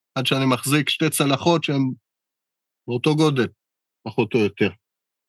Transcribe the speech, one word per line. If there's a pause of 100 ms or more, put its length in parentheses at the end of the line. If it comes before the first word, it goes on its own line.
(140)
עד
שאני
מחזיק
שתי
צלחות
שהן (920)
באותו
גודל, (540)
פחות
או
יותר. (580)